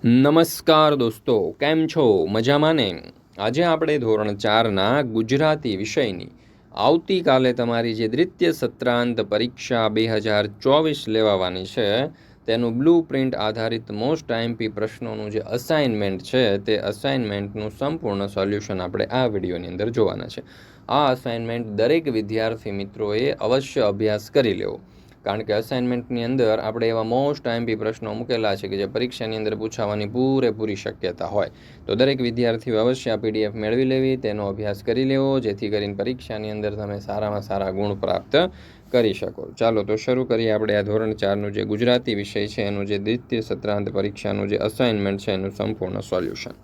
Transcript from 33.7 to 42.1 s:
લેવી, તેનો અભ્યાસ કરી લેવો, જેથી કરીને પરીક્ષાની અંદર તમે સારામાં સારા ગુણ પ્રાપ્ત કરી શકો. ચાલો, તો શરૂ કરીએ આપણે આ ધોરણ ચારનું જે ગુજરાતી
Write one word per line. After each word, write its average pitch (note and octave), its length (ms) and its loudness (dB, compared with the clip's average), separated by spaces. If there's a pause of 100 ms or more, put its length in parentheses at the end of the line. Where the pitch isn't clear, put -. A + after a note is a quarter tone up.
લેવી, C3 320 2
તેનો G#2 300 -4
અભ્યાસ G2+ 360 -6
કરી A#2+ 220 0
લેવો, C3+ 360 2
જેથી G#2 300 -4
કરીને G2+ 240 -2
પરીક્ષાની G#2+ 560 -6
અંદર G#2+ 240 -4
તમે G#2 260 -6
સારામાં G#2 420 -4
સારા G2 280 -2
ગુણ G2+ 240 -2
પ્રાપ્ત G2 560 0 (420)
કરી A#2 200 4
શકો. - 360 -8 (100)
ચાલો, A2+ 240 2
તો G#2 140 0
શરૂ B2+ 280 0
કરીએ A2+ 260 0
આપણે G#2+ 260 2
આ G#2 60 2
ધોરણ G#2+ 320 0
ચારનું G2+ 380 -2
જે G#2 120 -4
ગુજરાતી A#2+ 500 0